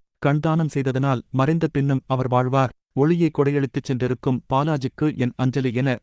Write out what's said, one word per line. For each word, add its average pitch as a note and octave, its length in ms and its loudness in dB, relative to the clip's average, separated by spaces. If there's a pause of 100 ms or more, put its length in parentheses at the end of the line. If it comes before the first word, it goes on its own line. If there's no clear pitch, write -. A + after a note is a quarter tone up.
(180)
கண்தானம் D#3 500 0
செய்ததனால் C3+ 640 -2
மறைந்த D#3+ 420 0
பின்னும் C#3 340 0
அவர் B2+ 220 -2
வாழ்வார். B2+ 440 2 (200)
ஒளியை D#3+ 460 2
கொடையளித்துச் C#3+ 440 0
சென்றிருக்கும் B2+ 580 -2 (120)
பாலாஜிக்கு C#3+ 640 -2
என் B2 200 -2
அஞ்சலி" C3 380 0
என B2 280 0